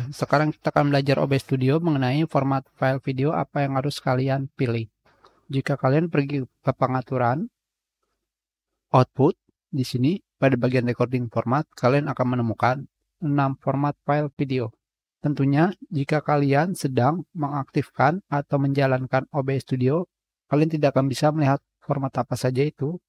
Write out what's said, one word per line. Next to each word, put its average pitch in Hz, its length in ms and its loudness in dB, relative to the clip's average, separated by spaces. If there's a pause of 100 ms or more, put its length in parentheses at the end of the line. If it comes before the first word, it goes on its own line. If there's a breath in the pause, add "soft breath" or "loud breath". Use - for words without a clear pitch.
(140)
Sekarang 151 400 0
kita - 160 -4
akan 143 240 2
belajar 139 240 2
O 151 80 0
B 139 160 0
S - 80 -20
Studio 135 320 2
mengenai 147 480 0
format 135 320 0 (160)
file 131 240 0
video 135 320 -2
apa 147 320 -2
yang 135 80 -4
harus 135 240 -2
kalian 135 560 -2
pilih. 117 320 -2 (640 soft breath)
Jika 135 320 -4
kalian 156 320 2
pergi 139 320 -2
ke - 320 -4
pengaturan, 131 720 -2 (1400)
output, 131 400 4 (400)
di 135 80 -2
sini 131 400 0 (160)
pada 135 240 2
bagian 127 240 0
recording 123 400 -2
format, 120 480 -2
kalian 143 320 2
akan 127 320 -2
menemukan 120 480 0 (320)
enam 143 400 0
format 143 480 -2
file 147 320 -2
video. 131 400 -4 (480)
Tentunya, 143 480 2 (160)
jika 147 320 -2
kalian 147 560 0
sedang 139 560 0
mengaktifkan 143 960 -2
atau 143 320 -2
menjalankan 135 720 0
O 147 80 -2
B 135 160 -2
S - 80 -6
Studio, 135 400 0 (480)
kalian 156 160 4
tidak 147 240 2
akan 135 160 2
bisa 151 240 0
melihat 139 320 2 (160)
format 135 320 -4
apa 123 240 -4
saja 131 240 0
itu. 151 480 -4